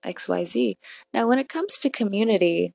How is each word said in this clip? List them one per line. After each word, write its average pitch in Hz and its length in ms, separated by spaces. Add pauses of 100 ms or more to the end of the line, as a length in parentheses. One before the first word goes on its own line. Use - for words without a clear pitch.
X - 240
Y 180 180
Z? 226 300 (380)
Now, 233 140
when 247 100
it 269 120
comes 359 300
to 277 100
community 196 840